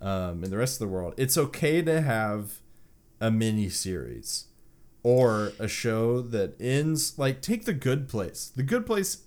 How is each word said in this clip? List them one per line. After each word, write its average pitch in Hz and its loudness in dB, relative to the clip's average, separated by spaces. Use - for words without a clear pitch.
um, 92 -2
in 95 -4
the 98 -4
rest 131 0
of 107 -4
the 95 -4
world. 90 -4
It's 131 0
okay 156 2
to 160 2
have 107 0
a 113 2
mini 110 2
series 62 -6
or 113 4
a 107 -2
show 117 0
that 113 -2
ends, 147 0
like, 135 0
take 220 -2
The 214 0
Good 135 0
Place. - -6
The 127 -2
Good 240 0
Place 202 -2